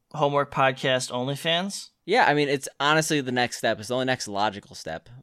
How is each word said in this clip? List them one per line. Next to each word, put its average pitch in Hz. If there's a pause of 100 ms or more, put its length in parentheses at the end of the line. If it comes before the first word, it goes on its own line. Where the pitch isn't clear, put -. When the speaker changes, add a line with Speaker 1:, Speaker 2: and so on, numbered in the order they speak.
(140)
Speaker 1:
homework 143
podcast 131
OnlyFans? 165 (160)
Speaker 2:
Yeah, 208
I 147
mean, 147
it's 135 (120)
honestly 151
the 127
next 123
step. 110
It's 104
the 120
only 127
next 127
logical 101
step. - (140)